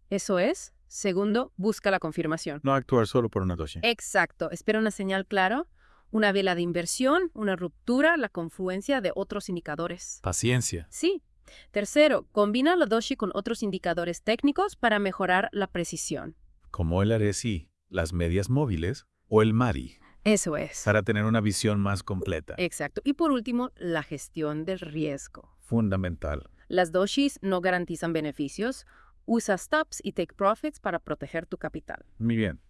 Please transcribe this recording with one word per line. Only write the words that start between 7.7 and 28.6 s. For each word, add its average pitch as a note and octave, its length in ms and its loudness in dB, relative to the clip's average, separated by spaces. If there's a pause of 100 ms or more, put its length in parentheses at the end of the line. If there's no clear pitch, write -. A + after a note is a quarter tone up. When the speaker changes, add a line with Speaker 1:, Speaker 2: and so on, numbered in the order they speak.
Speaker 1:
la B3 140 -2
confluencia F#3 720 -2
de F#3 140 0
otros G3 340 -6
indicadores. E3+ 720 -6
Speaker 2:
Paciencia. A2 680 -2
Speaker 1:
Sí. F4+ 320 0 (480)
Tercero, D4+ 600 4
combina B3 460 4
la D#4+ 80 4
doji A3+ 320 0
con F#3+ 160 -2
otros A3 300 -4
indicadores F3 580 -4
técnicos C#4+ 560 0
para A3 200 2
mejorar F#3+ 540 2
la G3 160 -2
precisión. - 680 -6 (340)
Speaker 2:
Como E2+ 320 2
el G#2+ 80 4
R A2 160 4
S G2+ 180 -2
I, G2 240 -4 (200)
las E2+ 240 -2
medias F2 360 2
móviles A#2 580 0 (200)
o A2 140 6
el A2 120 4
mari. A2 440 0 (280)
Speaker 1:
Eso G3 300 2
es. - 300 -8
Speaker 2:
Para G#2+ 160 4
tener G#2 240 0
una A2+ 160 2
visión G#2 400 2
más G2 200 0
completa. F2+ 560 -4
Speaker 1:
Exacto. D#3 460 -4
Y C#4 100 0
por D#4+ 180 2
último, B3 440 -2
la E3 280 -2
gestión D3+ 600 -6
del F#3 160 -4
riesgo. D3+ 800 -8
Speaker 2:
Fundamental. F#2 880 -2 (200)
Speaker 1:
Las F3+ 240 2
dojis G#3 480 0
no F#3+ 180 0
garantizan F3 540 -2
beneficios. D#3 720 -4 (400)